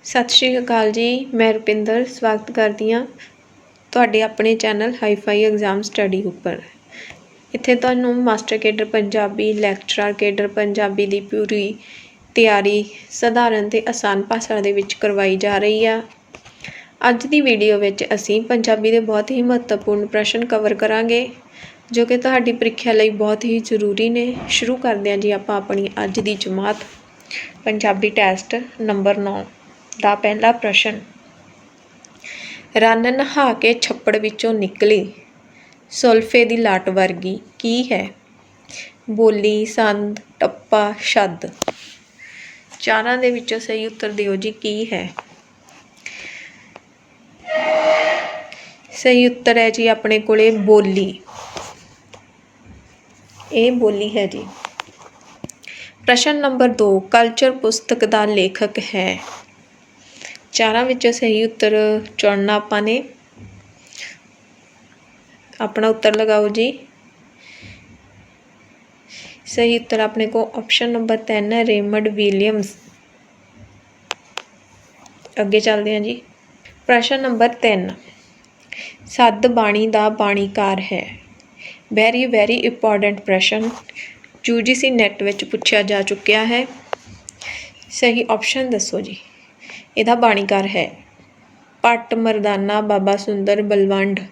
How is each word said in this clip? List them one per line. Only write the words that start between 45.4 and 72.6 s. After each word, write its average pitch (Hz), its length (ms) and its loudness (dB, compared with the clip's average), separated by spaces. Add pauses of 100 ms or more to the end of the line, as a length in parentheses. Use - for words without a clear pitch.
ਸਹੀ 247 340 4
ਉੱਤਰ 240 320 2
ਹੈ 226 120 4
ਜੀ 226 180 0
ਆਪਣੇ 214 300 2
ਕੋਲੇ 214 320 4
ਬੋਲੀ। 196 720 2 (2250)
ਇਹ 247 200 4
ਬੋਲੀ 214 440 0
ਹੈ 196 100 2
ਜੀ। - 200 -8 (1600)
ਪ੍ਰਸ਼ਨ 254 300 2
ਨੰਬਰ 262 320 2
ਦੋ, 202 320 2
ਕਲਚਰ 233 500 4
ਪੁਸਤਕ 233 540 -2
ਦਾ 214 200 2
ਲੇਖਕ 202 540 0 (160)
ਹੈ। 185 240 -2 (1300)
ਚਾਰਾਂ 226 320 2
ਵਿੱਚੋਂ 254 280 2
ਸਹੀ 226 320 0
ਉੱਤਰ 214 580 0 (160)
ਚੁਣਨਾ 202 360 2
ਆਪਾਂ 208 280 0
ਨੇ। 240 220 -2 (2500)
ਆਪਣਾ 214 280 -2
ਉੱਤਰ 220 280 2
ਲਗਾਓ 214 320 2
ਜੀ। 226 300 -2 (2750)
ਸਹੀ 233 320 2
ਉੱਤਰ 226 220 -2
ਆਪਣੇ 214 260 0
ਕੋਲ 220 320 -2
ਆਪਸ਼ਨ 240 320 0
ਨੰਬਰ 226 260 0
ਤਿੰਨ 220 360 -2
ਹੈ, 233 120 2
ਰੇਮੰਡ 214 440 0
ਵਿਲੀਅਮਸ। 202 680 0 (2750)